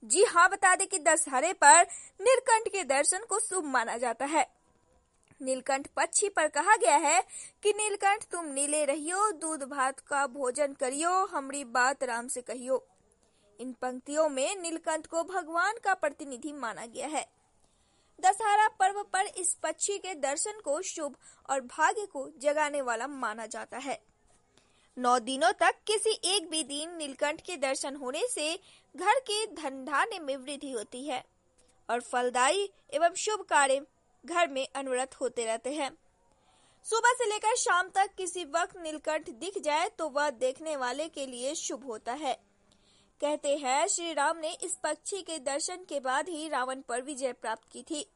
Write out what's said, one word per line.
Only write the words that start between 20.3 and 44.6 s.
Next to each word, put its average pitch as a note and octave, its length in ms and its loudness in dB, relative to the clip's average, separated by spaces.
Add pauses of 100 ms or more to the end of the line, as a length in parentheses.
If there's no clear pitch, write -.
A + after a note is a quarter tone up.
को D#4 220 -2
शुभ D4 340 -6 (340)
और C4+ 100 0
भाग्य F4 460 0
को C#4+ 320 -10
जगाने D4 440 0
वाला A#3+ 240 -2
माना A#3 400 -6
जाता A3 320 -10
है। C4+ 240 -6 (960)
नौ B3 200 4
दिनों C4+ 340 2
तक F#4+ 220 4 (120)
किसी G#4+ 380 0
एक F4+ 260 0
भी D#4 120 -2
दिन D4 340 -8
नीलकंठ D4 440 -4
के F4+ 160 -10
दर्शन C4+ 400 -4
होने C#4+ 320 -4
से D#4+ 300 -2 (380)
घर G4+ 240 2
के G#4+ 260 -2
धन D4 380 -8
धान्य E4 340 0
में C#4 180 -4
वृद्धि C#4 360 -10
होती B3 340 -10
है C#4+ 180 -6 (680)
और A#3+ 100 0
फलदायी B3 720 2 (220)
एवं E4+ 200 4
शुभ G#4+ 260 -2
कार्य C#4 460 2 (400)
घर E4+ 220 2
में C4+ 260 -4
अनवरत C4 460 -4
होते A#3+ 240 -2
रहते A3+ 260 -4
हैं। D4 280 -6 (840)
सुबह A4+ 280 4
से B4 120 0
लेकर G#4+ 320 0
शाम F#4 320 2
तक G4 300 2
किसी F4+ 260 -6
वक्त E4+ 320 -4
नीलकंठ D#4 540 -6
दिख D#4+ 280 -8
जाए D4+ 300 0
तो E4 200 -4
वह C#4+ 220 0
देखने C#4 460 -4
वाले C4+ 320 -4
के C#4+ 180 -8
लिए B3+ 280 -6
शुभ C#4 300 -8
होता A#3 280 -8
है। C#4 420 -6 (680)
कहते D4 360 0
हैं, D4 300 0
श्री E4+ 260 -2
राम D4+ 240 2
ने D#4+ 160 -4
इस - 300 -8